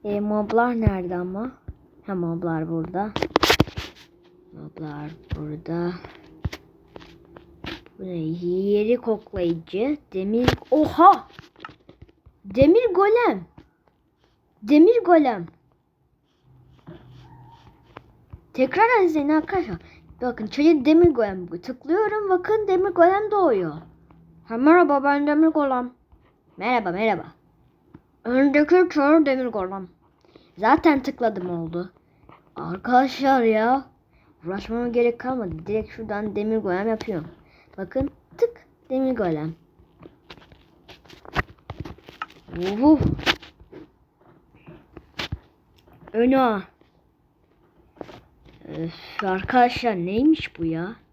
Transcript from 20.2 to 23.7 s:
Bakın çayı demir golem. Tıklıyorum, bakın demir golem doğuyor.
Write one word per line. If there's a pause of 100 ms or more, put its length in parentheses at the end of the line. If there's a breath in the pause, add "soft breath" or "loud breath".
Bakın
çayı
demir
golem.
Tıklıyorum,
bakın
demir
golem
doğuyor. (680)